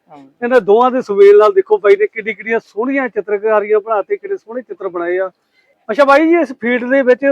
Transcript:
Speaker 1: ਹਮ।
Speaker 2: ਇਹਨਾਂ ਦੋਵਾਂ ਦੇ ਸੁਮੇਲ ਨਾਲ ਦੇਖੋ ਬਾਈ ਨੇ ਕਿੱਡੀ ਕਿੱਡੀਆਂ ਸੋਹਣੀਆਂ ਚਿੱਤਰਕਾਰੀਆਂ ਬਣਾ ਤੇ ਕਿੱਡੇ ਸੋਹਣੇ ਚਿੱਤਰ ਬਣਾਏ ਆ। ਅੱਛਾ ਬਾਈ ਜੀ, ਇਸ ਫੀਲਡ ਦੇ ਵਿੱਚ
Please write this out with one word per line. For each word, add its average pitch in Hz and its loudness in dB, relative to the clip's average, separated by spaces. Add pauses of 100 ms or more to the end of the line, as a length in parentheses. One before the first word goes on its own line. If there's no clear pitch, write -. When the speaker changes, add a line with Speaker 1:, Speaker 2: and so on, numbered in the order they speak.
(140)
Speaker 1:
ਹਮ। 139 -20 (140)
Speaker 2:
ਇਹਨਾਂ 240 0
ਦੋਵਾਂ 226 2
ਦੇ 254 -4
ਸੁਮੇਲ 202 4
ਨਾਲ 208 4
ਦੇਖੋ 190 0
ਬਾਈ 202 2
ਨੇ 202 0
ਕਿੱਡੀ 220 -10
ਕਿੱਡੀਆਂ 214 -6
ਸੋਹਣੀਆਂ 254 -6
ਚਿੱਤਰਕਾਰੀਆਂ 208 -2
ਬਣਾ 208 -4
ਤੇ 202 -6
ਕਿੱਡੇ 196 -10
ਸੋਹਣੇ 226 -14
ਚਿੱਤਰ 196 -12
ਬਣਾਏ 175 -6
ਆ। 190 -6 (600)
ਅੱਛਾ 269 0
ਬਾਈ 285 4
ਜੀ, 330 2
ਇਸ 285 -2
ਫੀਲਡ 247 -6
ਦੇ 269 2
ਵਿੱਚ 247 0 (120)